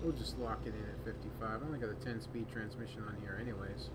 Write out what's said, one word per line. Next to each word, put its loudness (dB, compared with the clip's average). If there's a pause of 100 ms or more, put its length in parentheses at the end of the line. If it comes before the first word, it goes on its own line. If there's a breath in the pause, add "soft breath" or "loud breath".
We'll 4
just 0
lock 2
it 0
in -2
at -2
fifty-five. 0
I 0
only 2
got 2
a -2
ten-speed 0
transmission -2
on -2
here 0
anyways. 0